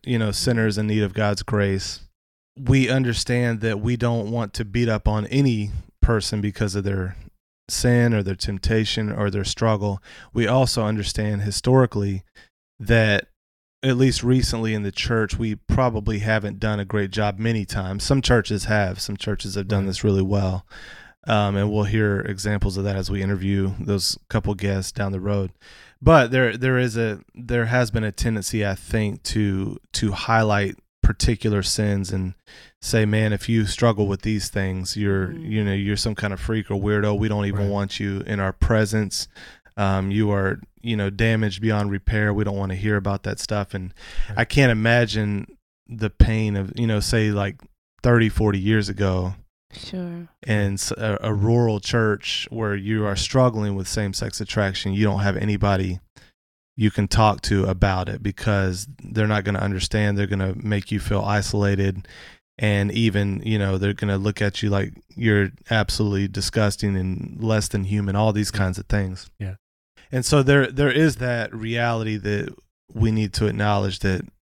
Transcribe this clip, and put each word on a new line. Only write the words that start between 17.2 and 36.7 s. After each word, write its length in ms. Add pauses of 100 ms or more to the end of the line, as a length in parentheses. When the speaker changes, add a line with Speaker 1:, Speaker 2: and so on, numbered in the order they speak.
Speaker 1:
many 280
times. 380
Some 180
churches 440
have. 340
Some 180
churches 380
have 120
done 160
Speaker 2:
Right. 40
Speaker 1:
this 160
really 200
well. 420 (600)
Um, 300
and 140
we'll 120
hear 380
examples 540
of 100
that 100
as 160
we 100
interview 580
those 380 (120)
couple 260
guests 360
down 200
the 80
road. 320 (500)
But 300
there, 260
there 220
is 180
a, 220 (160)
there 300
has 260
been 140
a 60
tendency, 540
I 80
think, 500
to, 540 (160)
to 200
highlight 600 (280)
particular 600
sins 480
and 240 (460)
say, 220
"Man, 300
if 160
you 160
struggle 420
with 140
these 280
things, 460
you're, 340
Speaker 3:
Mm. 220
Speaker 1:
you 140
know, 80
you're 240
some 160
kind 180
of 80
freak 300
or 100